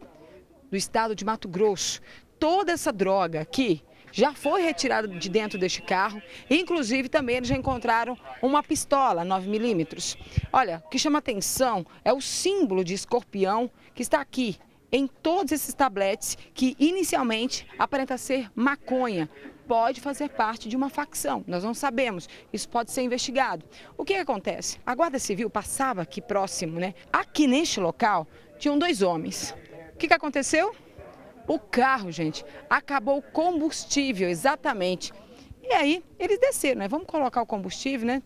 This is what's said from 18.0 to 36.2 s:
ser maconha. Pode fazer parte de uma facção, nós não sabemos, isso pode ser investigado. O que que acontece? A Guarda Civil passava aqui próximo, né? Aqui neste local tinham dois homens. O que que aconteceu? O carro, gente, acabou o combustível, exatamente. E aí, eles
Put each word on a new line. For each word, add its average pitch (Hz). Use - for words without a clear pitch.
ser 254
maconha. 247
Pode 233
fazer 285
parte 226
de 233
uma 269
facção, 277
nós 180
não 226
sabemos, 240
isso 208
pode 233
ser 262
investigado. 240
O 294
que 392
que 381
acontece? 202
A -
Guarda 277
Civil 208
passava 226
aqui 175
próximo, 185
né? 185
Aqui 311
neste 269
local 175
tinham 294
dois 294
homens. 175
O -
que 320
que 349
aconteceu? 311
O 302
carro, 247
gente, 156
acabou 277
o 277
combustível, 285
exatamente. 185
E 494
aí, 330
eles 392